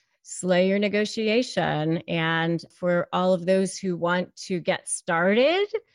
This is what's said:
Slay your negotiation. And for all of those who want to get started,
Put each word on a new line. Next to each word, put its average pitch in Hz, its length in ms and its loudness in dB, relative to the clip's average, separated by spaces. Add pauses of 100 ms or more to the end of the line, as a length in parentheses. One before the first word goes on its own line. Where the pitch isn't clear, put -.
(220)
Slay 180 480 0
your 196 80 2
negotiation. 202 1300 0
And 165 560 0 (120)
for 175 360 0
all 180 220 2
of 170 140 -2
those 190 320 0
who 180 180 -4
want 175 380 -2 (100)
to 185 140 -4
get - 280 -4
started, 226 800 2 (300)